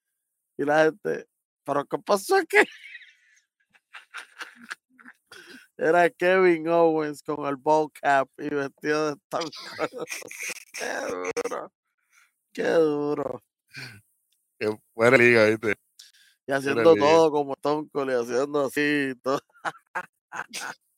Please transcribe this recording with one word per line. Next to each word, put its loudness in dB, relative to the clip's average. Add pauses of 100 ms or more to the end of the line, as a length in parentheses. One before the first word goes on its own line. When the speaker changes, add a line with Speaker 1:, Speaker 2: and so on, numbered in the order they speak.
(580)
Speaker 1:
Y -2
la 4
gente, -4 (360)
"¿Pero -4
qué -8
pasó -2
aquí?" 0
<laughs> 4 (3000)
Era 2
Kevin 2
Owens 0
con -8
el -4
ball 0 (120)
cap 2 (100)
y -8
vestido -4
de -6 (160)
Stone -6 (280)
Cold. -
<laughs> -8 (680)
Qué -10 (160)
duro. -8 (840)
Qué -4
duro. -2 (1160)
Speaker 2:
Qué -4 (180)
buena 6
liga, 6
¿viste? 0 (720)
Speaker 1:
Y -8
haciendo -2
Speaker 2:
Buena 8
liga. 4
Speaker 1:
todo 6
como -4
Stone -4
Cold -4
y 0
haciendo -2
así -2
y -8
todo. -4 (240)
<laughs> -14 (200)